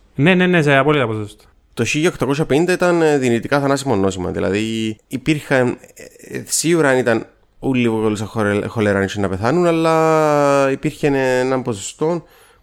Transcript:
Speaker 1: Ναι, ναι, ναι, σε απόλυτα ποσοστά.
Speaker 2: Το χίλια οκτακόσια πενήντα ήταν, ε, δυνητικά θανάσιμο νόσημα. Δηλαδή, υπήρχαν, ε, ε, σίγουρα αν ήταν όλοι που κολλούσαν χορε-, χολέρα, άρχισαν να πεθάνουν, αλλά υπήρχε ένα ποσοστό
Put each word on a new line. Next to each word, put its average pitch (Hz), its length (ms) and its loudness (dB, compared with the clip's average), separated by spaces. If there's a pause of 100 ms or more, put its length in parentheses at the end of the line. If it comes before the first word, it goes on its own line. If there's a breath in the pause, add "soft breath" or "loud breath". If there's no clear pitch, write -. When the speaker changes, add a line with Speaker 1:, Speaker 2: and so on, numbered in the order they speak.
(140)
Speaker 1:
Ναι, 160 200 2
ναι, 180 120 2
ναι, 175 160 2
σε 143 120 2
απόλυτα 139 320 2
ποσοστά. 107 380 -8 (300)
Speaker 2:
Το 120 100 -2
χίλια 151 240 0
οκτακόσια 143 380 -2
πενήντα 170 260 2
ήταν, 175 300 2
ε, 151 160 4
δυνητικά 127 420 0
θανάσιμο 135 360 0
νόσημα. 95 340 -2
Δηλαδή, 107 680 -2 (120)
υπήρχαν, 131 720 -2 (500)
ε, - 100 -10
ε, 127 80 -12
σίγουρα 160 420 0
αν 131 100 2
ήταν 113 280 0 (340)
όλοι 123 280 0
που 110 60 -2
κολλούσαν 107 320 -2
χορε-, 104 400 0
χολέρα, 104 320 0
άρχισαν 98 240 -2
να 98 60 0
πεθάνουν, 120 380 0
αλλά 156 1040 2
υπήρχε 147 360 -4 (340)
ένα 131 220 0
ποσοστό 143 600 -6 (380 soft breath)